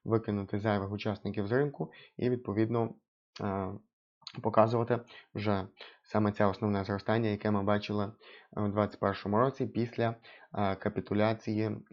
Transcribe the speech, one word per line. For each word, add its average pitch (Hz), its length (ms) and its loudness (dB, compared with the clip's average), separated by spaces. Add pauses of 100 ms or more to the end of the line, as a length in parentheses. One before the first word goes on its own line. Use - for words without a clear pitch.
викинути 104 560 -2
зайвих 101 320 0
учасників 104 560 -4
з 101 40 -4
ринку 143 400 -2 (260)
і, 123 120 0
відповідно, 113 640 0 (480)
е, 98 280 -2 (720)
показувати 113 560 4 (360)
вже 101 320 0 (360)
саме 107 280 2
це 104 140 2
основне 101 380 2
зростання, 110 460 0
яке 104 220 0
ми 101 120 2
бачили 104 480 0 (400)
у 104 160 -2
двадцять 101 320 0
першому 101 400 0
році 135 260 2
після, 113 500 -2 (380)
е, 98 220 0
капітуляції, 107 1040 0 (160)